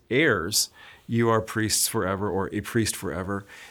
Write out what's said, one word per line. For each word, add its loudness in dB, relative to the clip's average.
heirs, 2
"You 2
are 4
priests 0
forever," -2
or -2
"a -2
priest 0
forever," -6